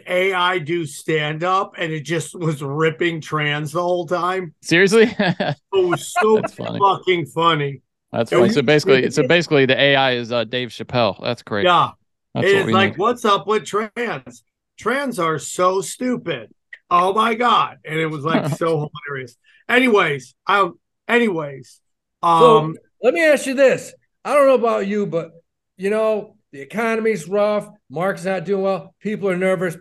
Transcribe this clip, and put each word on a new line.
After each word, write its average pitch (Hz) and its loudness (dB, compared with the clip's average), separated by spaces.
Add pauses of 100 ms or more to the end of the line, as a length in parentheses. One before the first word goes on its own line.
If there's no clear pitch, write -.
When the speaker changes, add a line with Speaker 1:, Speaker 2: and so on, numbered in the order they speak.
Speaker 1:
A 185 0
I 180 0
do 165 -4
stand-up, 160 -4
and 170 -4
it 156 -6
just 156 -4
was 160 -4
ripping 160 -2
trans 147 -4
the 175 -2
whole 180 -2
time. 180 -4
Speaker 2:
Seriously? 196 4
<laughs> - -2
Speaker 1:
It 180 -2 (180)
was 180 0
so 427 4
Speaker 2:
That's - -4
funny. - -8
Speaker 1:
fucking 180 0
funny. 151 -2 (300)
Speaker 2:
That's 117 -2
Speaker 1:
It - 2
Speaker 2:
funny. 120 6
Speaker 1:
was 220 0
Speaker 2:
So 143 2
basically, 135 4
Speaker 3:
ridiculous. 123 2
Speaker 2:
so 147 2
basically, 156 2
the 123 2
A 139 4
I 135 2
is, 120 -6
uh, 120 0
Dave 123 -6
Chappelle. 117 -2
That's 120 -6
great. 104 -2
Speaker 1:
Yeah. 165 2 (420)
Speaker 2:
That's 131 -2
Speaker 1:
It's 196 4
Speaker 2:
what 190 0
we 147 0
Speaker 1:
like, 196 2
Speaker 2:
need. - -8
Speaker 1:
"What's 240 -2
up 196 0
with 208 -2
trans? 208 -8 (340)
Trans 262 -4
are 160 -2
so 185 -2
stupid. 170 -6 (380)
Oh 180 2
my 220 0
God." 202 0
And 156 -4
it 160 0
was, 151 -8
like, 160 0
Speaker 2:
<laughs> 147 -4
Speaker 1:
so 160 -2 (180)
hilarious. 131 -12 (320)
Anyways, 202 2 (120)
um, 190 0 (280)
anyways, 165 -2 (420)
Speaker 3:
So, 160 6
Speaker 1:
um, 156 -2 (240)
Speaker 3:
let 247 4
me 339 0
ask 285 2
you 269 -2
this. 262 2 (320)
I 226 -4
don't 277 6
know 262 6
about 220 0
you, 202 -2
but, 160 -6 (460)
you 190 -4
know, 220 -2 (160)
the 139 -18
economy's 220 -4
rough. 208 0 (220)
Mark's 170 -4
not 185 -4
doing 196 -2
well. 190 -4
People 196 -4
are 180 -2
nervous. 185 -2